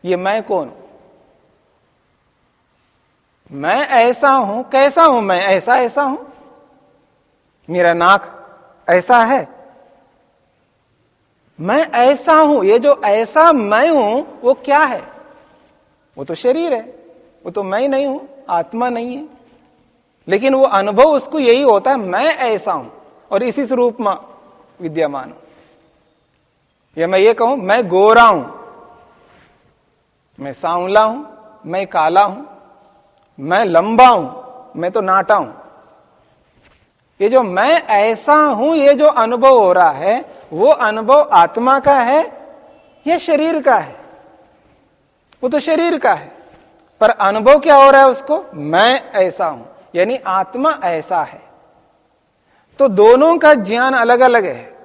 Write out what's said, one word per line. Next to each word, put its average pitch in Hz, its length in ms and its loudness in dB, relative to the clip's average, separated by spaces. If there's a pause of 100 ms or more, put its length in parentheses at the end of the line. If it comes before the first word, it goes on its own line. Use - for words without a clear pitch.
ये 180 100 -4
मैं 196 280 -6
कौन 170 240 -6
हूं? - 420 -20 (2500)
मैं 170 360 -4
ऐसा 247 420 0
हूं, 247 340 -2
कैसा 277 400 2
हूं 262 180 2
मैं? 190 200 -2
ऐसा, 196 360 0
ऐसा 254 260 -2
हूं, 277 140 -6 (1500)
मेरा 175 240 0
नाक 180 460 0 (500)
ऐसा 202 340 2
है, 226 240 -2 (2000)
मैं 214 320 -4
ऐसा 262 420 0
हूं। 294 300 2
ये 208 160 2
जो 277 260 0
ऐसा 226 460 2
मैं 233 380 0
हूं, 269 520 -2
वो 247 120 0
क्या 285 260 -2
है? 254 320 -4 (1040)
वो 139 60 -14
तो 165 100 -12
शरीर 285 400 -4
है, 226 80 -6 (640)
वो 175 60 -12
तो 202 120 -8
मैं 208 260 -4
नहीं 269 160 -2
हूं, 269 140 -8 (300)
आत्मा 202 400 -4
नहीं 240 280 -10
है। 302 100 -16 (1000)
लेकिन 214 260 -2
वो 269 120 2
अनुभव 202 380 0
उसको 302 360 0
यही 247 220 2
होता 233 300 2
है, 277 60 0
"मैं 208 380 -4
ऐसा 214 380 -4
हूं", 131 160 -10 (420)
और 196 120 -2
इसी 254 220 -4
स्वरूप 240 340 -2
में 208 140 -2 (680)
विद्यमान 151 480 -6
हूं। - 100 -20 (1600)
या 165 100 -4
मैं 190 120 0
ये 220 140 4
कहूं, 233 220 -2
"मैं 214 320 -2
गोरा 208 360 4
हूं, 180 400 0 (1800)
मैं 139 100 -14
सांवला 180 500 -2
हूं, 247 220 -6 (400)
मैं 185 220 -8
काला 165 360 0
हूं, 208 200 -6 (960)
मैं 180 260 -2
लंबा 208 420 4
हूं, - 440 -2 (300)
मैं 180 100 -6
तो 214 100 -4
नाटा 190 340 0
हूं।" 147 180 -6 (1700)
ये 202 80 0
जो 254 140 2
"मैं 226 380 -2
ऐसा 220 520 -2
हूं", 302 420 0
ये 285 180 2
जो 285 120 0
अनुभव 247 540 2
हो 185 140 2
रहा 175 180 4
है, 185 340 -4 (280)
वो 185 140 0
अनुभव 247 640 0
आत्मा 240 460 2
का 277 200 2
है 269 480 -2 (600)
या 339 100 0
शरीर 311 440 -2
का 254 160 2
है? 147 220 -8 (1400)
वो 247 60 -4
तो 285 100 -2
शरीर 330 380 -2
का 226 160 0
है, 147 180 -10 (680)
पर 220 100 4
अनुभव 220 500 2
क्या 294 160 4
हो 277 140 8
रहा 269 120 6
है 269 80 6
उसको? 285 440 -6
"मैं 185 580 -2
ऐसा 185 360 -2
हूं", 120 180 -10 (300)
यानी 208 220 -2
आत्मा 240 640 -4
ऐसा 170 400 -4
है। - 180 -14 (1400)
तो 277 80 2
दोनों 240 500 4
का 302 160 4
ज्ञान 240 400 -2
अलग-अलग 240 520 2
है। 120 280 -12 (120)